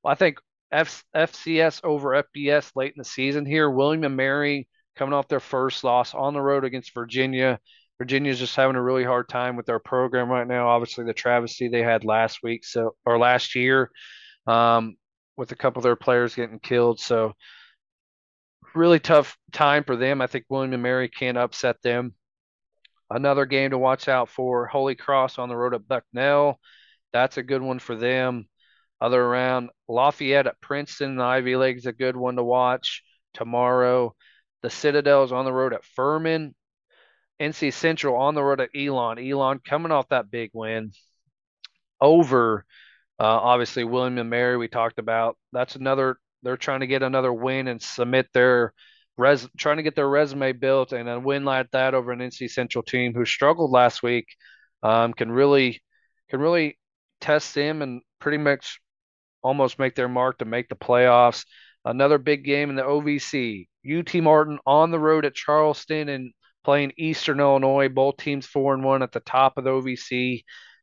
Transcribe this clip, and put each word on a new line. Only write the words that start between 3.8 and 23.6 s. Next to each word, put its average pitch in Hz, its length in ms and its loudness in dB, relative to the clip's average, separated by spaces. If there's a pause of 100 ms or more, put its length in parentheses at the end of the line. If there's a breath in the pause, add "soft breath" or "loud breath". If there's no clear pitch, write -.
and 139 120 -4
Mary 139 520 -2 (280)
coming 139 160 -4
off 139 160 -2
their 143 100 0
first 131 460 -4
loss 123 300 0
on 139 180 -4
the 143 80 -6
road 139 240 0
against 127 300 -10
Virginia. 127 680 -2 (380 soft breath)
Virginia's 135 400 -2
just 123 160 -8
having 131 220 2
a 127 60 -2
really 127 200 0
hard 123 260 -2
time 123 280 -4
with 117 100 -10
their 117 140 -2
program 127 480 -2
right 123 180 0
now. 123 220 0
Obviously, 120 360 0
the 117 80 -4
travesty 120 540 -2
they 120 160 0
had 113 220 2
last 110 400 0
week, 117 200 -6
so, 117 300 -4 (100)
or 117 140 2
last 123 380 2
year, 127 340 2 (560 loud breath)
um, 117 480 2 (420)
with 127 140 -10
a 127 60 -10
couple 127 240 -2
of - 20 -2
their 123 140 2
players 120 400 0
getting 113 240 -8
killed. 120 400 0
So 113 320 -2 (1400 soft breath)
really 170 280 6
tough 151 360 4 (140)
time 147 320 2
for 131 140 -2
them. 131 240 0
I 127 80 -2
think 123 200 -8
William 135 260 -4
and 123 100 -6
Mary 127 240 -2
can 127 280 -4
upset 123 460 -2
them. 120 320 -4 (960)
Another 139 360 0
game 135 240 0